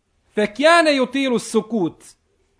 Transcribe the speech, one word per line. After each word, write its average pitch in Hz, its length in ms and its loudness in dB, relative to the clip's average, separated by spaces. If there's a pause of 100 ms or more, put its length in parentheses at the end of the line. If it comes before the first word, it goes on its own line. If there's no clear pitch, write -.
(340)
fe 208 200 0
kjane 320 360 4
yutilu 269 480 -2
sukut, 214 640 -4 (560)